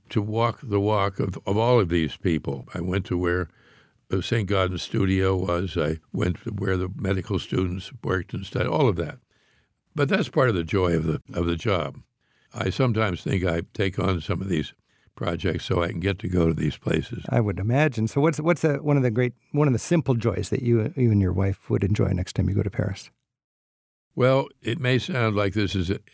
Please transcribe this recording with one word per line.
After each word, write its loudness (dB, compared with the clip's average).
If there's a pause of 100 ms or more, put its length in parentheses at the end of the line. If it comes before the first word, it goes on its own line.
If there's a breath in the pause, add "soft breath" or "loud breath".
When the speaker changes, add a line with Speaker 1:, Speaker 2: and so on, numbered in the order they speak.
Speaker 1:
to 0
walk -2
the -2
walk 0
of, -4
of 0
all 4
of 2
these 0
people. -2
I -6
went -2
to -2
where -2 (600 soft breath)
the 0
Saint -2
Gaudens 0
studio 2
was. -2
I 0 (160)
went -2
to -6
where -2
the -4
medical -2
students -4 (120)
worked -4
and -8
studied, -4
all 2
of 2
that. -6 (800)
But 0
that's 0
part 2
of 2
the 0
joy 2
of 0
the, -2 (100)
of 0
the 0
job. -4 (520)
I -2
sometimes 0
think 0
I 0 (100)
take -2
on 0
some -4
of -6
these -2 (420)
projects -4
so 2
I 0
can -6
get -2
to -6
go 2
to 4
these -2
places. -4
Speaker 2:
I 2
would -2
imagine. 0
So -2
what's, 2
what's 0
a, 2
one 2
of 4
the 2
great, 0 (200)
one 4
of 4
the 2
simple 2
joys 0
that 0
you, 2
you 4
and 6
your 4
wife -2
would 2
enjoy 2
next -2
time 0
you 0
go 2
to -2
Paris? -4 (1040)
Speaker 1:
Well, 4 (120)
it -2
may 2
sound 0
like 0
this 0
is 0 (220)